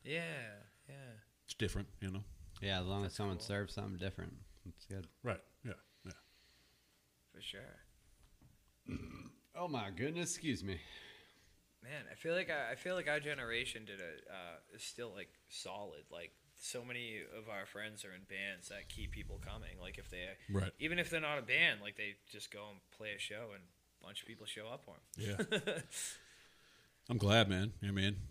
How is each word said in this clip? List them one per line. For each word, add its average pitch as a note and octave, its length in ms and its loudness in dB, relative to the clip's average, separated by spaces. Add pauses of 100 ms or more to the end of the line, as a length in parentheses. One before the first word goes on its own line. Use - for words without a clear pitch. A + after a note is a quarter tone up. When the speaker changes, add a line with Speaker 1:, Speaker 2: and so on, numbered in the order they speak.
Speaker 1:
Yeah, C#3+ 540 -2 (320)
yeah. C3+ 240 -12 (320)
Speaker 2:
It's - 100 -6
different, G2 340 2 (120)
you F#2+ 100 0
know? G2 140 -2 (360)
Speaker 3:
Yeah, G2 200 4
as F2+ 60 2
long G2+ 160 4
Speaker 1:
That's F#2+ 120 0
Speaker 3:
as - 20 -6
someone G2 220 2
Speaker 1:
cool. - 80 -4
Speaker 3:
serves G2+ 280 2
something G2+ 220 -2
different, F2+ 380 -2 (320)
it's - 180 -12
good. F#2+ 220 -6 (160)
Speaker 2:
Right, A2+ 180 0 (240)
yeah, A2+ 100 -4 (300)
yeah. F#2 80 -8 (1200)
Speaker 1:
For - 80 -16
sure. - 440 -8 (1700)
Speaker 3:
Oh, F3 140 -2
my A2 220 0
goodness! D3+ 440 0
Excuse A2+ 300 2
me. F#2 160 0 (1000)
Speaker 1:
Man, C3 280 -8
I - 40 -10
feel E3 200 2
like F3+ 160 2
I, C3 220 2
I - 20 2
feel F3+ 200 0
like D#3 140 0
our D3+ 120 6
generation A#2+ 640 0
did G2 140 -8
a, E2 320 -8
uh, F2 240 -8 (200)
is A2+ 60 -8
still, A#2 320 -4
like, F#2 160 -6 (180)
solid. F#2 640 -6
Like, E2+ 200 -6 (260)
so B2 260 -4
many A#2+ 360 -2 (180)
of A2 100 -10
our G2+ 160 -4
friends G#2+ 400 -6
are F#2+ 80 -10
in F#2 160 -10
bands F#2+ 400 -2
that G2+ 220 -8
keep G2+ 220 -4
people G2+ 300 -4
coming. F#2+ 380 -6
Like, F#2 180 -6
if - 120 -10
they, F2+ 160 -4 (260)
Speaker 2:
Right. F#2+ 260 6
Speaker 1:
even E3 200 2
if F3 100 4
they're E3 140 2
not D3 160 2
a B2+ 40 -2
band, C3 380 8
like, G2+ 160 -6
they G2+ 200 -2 (140)
just G#2 200 -8
go G#2 200 -8
and F#2+ 100 -14 (160)
play G#2+ 200 -4
a - 20 -8
show G#2+ 360 -4
and F#2 80 -12 (400)
a - 20 -20
bunch G#2 160 -6
of - 80 -12
people A2 180 -10
show G#2+ 220 -6
up C3 160 -8
for - 100 -12
'em. G2+ 580 -2
Speaker 2:
Yeah. G#3 60 6
Speaker 1:
<laughs> D#3+ 200 2 (1300)
Speaker 2:
I'm A#2+ 100 4
glad, G#2 300 10
man. G2 320 6
You G2+ 80 2
know G2 60 4
what F#2+ 60 6
I F#2+ 40 8
mean? G2+ 120 6 (140)